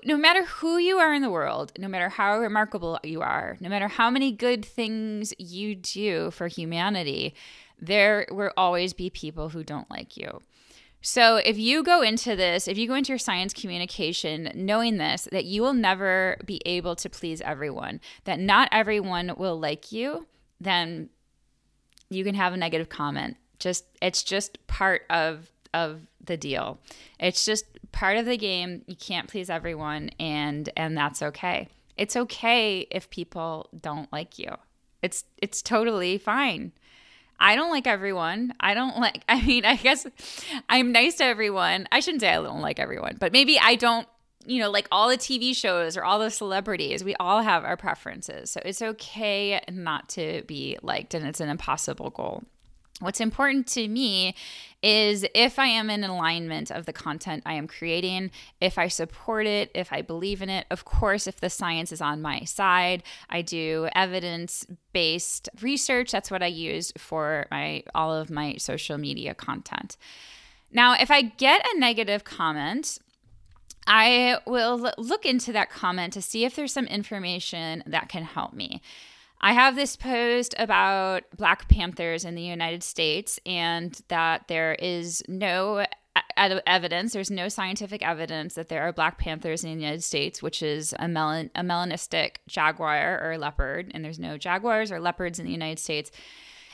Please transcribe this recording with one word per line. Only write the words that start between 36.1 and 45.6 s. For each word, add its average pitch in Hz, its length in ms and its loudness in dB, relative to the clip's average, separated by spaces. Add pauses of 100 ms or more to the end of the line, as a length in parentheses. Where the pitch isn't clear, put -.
fine. 214 520 0 (680)
I 208 160 8
don't 320 160 2
like 269 160 2
everyone. 196 720 0
I 202 160 4
don't 247 240 0
like, - 260 0
<laughs> - 40 4
I 247 120 6
mean, 240 240 4
I 233 120 6
guess 262 280 4 (640)
I'm 247 220 4
nice 247 240 6
to 320 80 2
everyone. 196 680 2
I 262 80 6
shouldn't 302 220 0
say 196 80 4
I 165 60 6
don't 160 260 -2
like 147 180 -2
everyone, - 400 -6
but 180 120 0
maybe 269 260 6
I 226 160 8
don't, 233 340 2 (380)
you 247 160 -2
know, 208 80 0
like 202 220 0
all 214 180 6
the 254 80 4
T 254 220 -4
V 247 160 0
shows 175 420 0